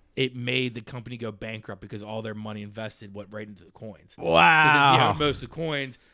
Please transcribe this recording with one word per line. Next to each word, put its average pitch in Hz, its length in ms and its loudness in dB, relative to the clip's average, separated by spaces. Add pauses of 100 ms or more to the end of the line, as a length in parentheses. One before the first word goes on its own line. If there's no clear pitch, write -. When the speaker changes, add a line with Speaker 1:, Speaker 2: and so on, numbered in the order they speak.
(160)
Speaker 1:
it 131 200 0
made 127 400 -2
the 120 60 -10
company 120 360 -14
go 113 140 -8
bankrupt 107 500 -14
because 104 220 -12
all 110 180 -8
their 110 140 -10
money 107 260 -10
invested 104 540 -14
went 101 160 -14
right 107 160 -12
into 98 160 -20
the - 80 -20
coins. 95 420 -18
'Cause - 40 -20
since 165 100 -6
he - 20 2
Speaker 2:
Wow. 151 800 6
Speaker 1:
owned 101 80 0
most 147 240 0
of 117 80 -12
the - 60 -20
coins, 143 420 -6 (160)